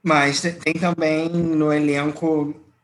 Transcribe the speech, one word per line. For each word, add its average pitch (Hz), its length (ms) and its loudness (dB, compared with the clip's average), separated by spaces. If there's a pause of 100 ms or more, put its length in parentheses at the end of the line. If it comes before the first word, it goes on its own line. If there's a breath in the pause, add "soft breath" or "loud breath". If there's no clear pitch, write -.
Mas 143 400 2
te-, 170 100 -2
tem 160 220 -4
também 165 560 0
no 160 420 0
elenco 151 840 0 (300)